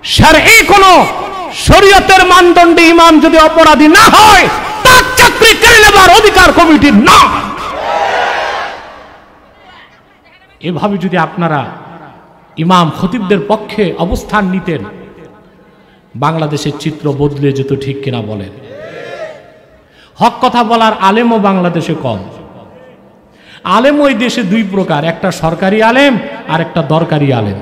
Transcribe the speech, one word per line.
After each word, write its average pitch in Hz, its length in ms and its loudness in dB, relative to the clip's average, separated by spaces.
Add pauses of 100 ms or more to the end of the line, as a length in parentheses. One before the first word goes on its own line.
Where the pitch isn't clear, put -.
শরঈ 320 600 2
কোন 392 180 4 (680)
শরীয়তের 381 720 4
মানদণ্ডে 349 560 4
ইমাম 330 380 4
যদি 320 180 2
অপরাধী 311 500 4
না 359 120 4
হয়, 415 480 4 (340)
তার 508 200 4 (140)
চাকরি 480 380 2
কেড়ে 466 240 2
নেবার 403 320 4
অধিকার 370 420 4
কমিটির 302 420 4
না। - 460 2 (3250)
এভাবে 180 380 -6
যদি 175 180 -4
আপনারা 160 480 -4 (920)
ইমাম 165 440 0
খতিবদের 190 380 -4 (100)
পক্ষে 208 500 -4
অবস্থান 202 460 -4
নিতেন, 180 400 -6 (1300)
বাংলাদেশের 147 640 -6
চিত্র 147 340 -8
বদলে 139 400 -4
যেত, 135 200 -6 (100)
ঠিক 135 220 -10
কিনা 120 160 -8
বলেন? 104 300 -12 (1600)
হক 233 260 -2
কথা 240 240 0
বলার 220 360 0
আলেমও 220 380 0
বাংলাদেশে 180 560 -2
কম। 117 240 -8 (1500)
আলেম 254 360 2
ওই 277 140 2
দেশে 240 280 -4
দুই 214 280 -2
প্রকার, 170 340 -4
একটা 165 260 -4
সরকারি 190 520 -2
আলেম 247 360 2 (300)
আর 160 120 -4
একটা 170 220 -6
দরকারি 151 500 -2
আলেম। 107 300 -4